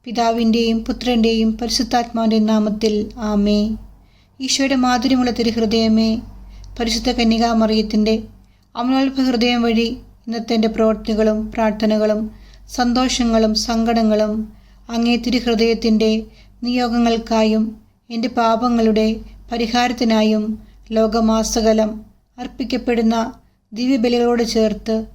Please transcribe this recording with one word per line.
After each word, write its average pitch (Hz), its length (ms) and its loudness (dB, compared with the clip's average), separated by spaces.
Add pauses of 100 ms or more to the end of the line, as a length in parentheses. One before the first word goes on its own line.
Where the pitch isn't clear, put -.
പിതാവിൻ്റെയും 226 800 0
പുത്രൻ്റെയും 226 640 0 (100)
പരിശുദ്ധാത്മാവിൻ്റെയും 226 880 0
നാമത്തിൽ. 214 440 0 (340)
ആമേ. 208 320 2 (800)
ഈശോയുടെ 269 440 -2
മാധുര്യമുള്ള 247 540 0
തിരുഹൃദയമേ, 226 720 2 (680)
പരിശുദ്ധ 233 400 -4
കന്യകാമറിയത്തിൻ്റെ 220 960 2 (600)
അമലോത്ഭ 269 420 0 (120)
ഹൃദയം 240 380 0
വഴി 226 220 0 (380)
ഇന്നത്തെ 233 300 -6
എൻ്റെ 220 180 2
പ്രവർത്തികളും 214 640 0 (140)
പ്രാർത്ഥനകളും 214 680 0 (560)
സന്തോഷങ്ങളും 240 800 2 (120)
സങ്കടങ്ങളും 226 680 2 (600)
അങ്ങേ 233 300 2
തിരുഹൃദയത്തിൻ്റെ 226 840 2 (540)
നിയോഗങ്ങൾക്കായും 233 1000 0 (460)
എൻ്റെ 233 280 -4
പാപങ്ങളുടെ 226 680 2 (420)
പരിഹാരത്തിനായും 226 920 0 (520)
ലോകമാസകലം 220 960 2 (480)
അർപ്പിക്കപ്പെടുന്ന 240 800 -2 (560)
ദിവ്യബലികളോട് 240 840 0
ചേർത്ത് 220 420 0 (180)